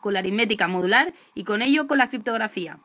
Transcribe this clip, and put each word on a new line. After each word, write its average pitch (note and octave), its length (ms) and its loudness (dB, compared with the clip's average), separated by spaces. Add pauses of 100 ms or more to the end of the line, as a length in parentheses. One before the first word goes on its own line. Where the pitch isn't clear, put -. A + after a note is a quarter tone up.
con G3+ 140 -2
la F#3+ 60 0
aritmética G3+ 460 0
modular F#3+ 460 2 (220)
y G3+ 100 -10
con G#3+ 160 -2
ello C#4+ 260 2
con C#4+ 120 0
la B3 100 2
criptografía. A3 760 -6